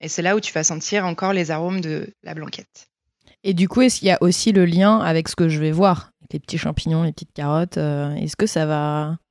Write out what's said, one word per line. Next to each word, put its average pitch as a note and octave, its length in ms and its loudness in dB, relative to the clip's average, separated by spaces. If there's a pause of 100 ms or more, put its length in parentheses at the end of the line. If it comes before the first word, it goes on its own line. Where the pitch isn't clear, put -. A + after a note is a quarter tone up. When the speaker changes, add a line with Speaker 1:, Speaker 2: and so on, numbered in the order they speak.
Speaker 1:
Et D#3+ 80 -12
c'est E3 140 -6
là F#3+ 140 2
où G#3+ 40 0
tu - 140 -8
vas D#3 100 0
sentir F#3 400 -2
encore F#3 300 -2
les E3+ 160 -2
arômes F3 320 -4
de D#3 260 -6 (160)
la E3 100 -12
blanquette. - 540 -16 (560)
Speaker 2:
Et G3 80 0
du F3+ 160 2
coup, - 140 2
est-ce B3+ 180 4
qu'il G3 80 0
y F#3 40 6
a E3+ 100 2
aussi F#3 300 2
le F#3+ 120 6
lien F#3+ 360 4
avec E3 280 0
ce - 80 -10
que E3+ 140 2
je D3+ 100 0
vais D#3 100 0
voir, F3 400 2 (220)
les D3 80 -8
petits - 180 -8
champignons, D#3+ 460 -2
les D#3 80 -2
petites - 220 -16
carottes, D#3 440 -2
euh, D3 380 -2
est-ce D3+ 200 -6
que A3 100 0
ça D#3+ 200 0
va, D3+ 500 -2 (140)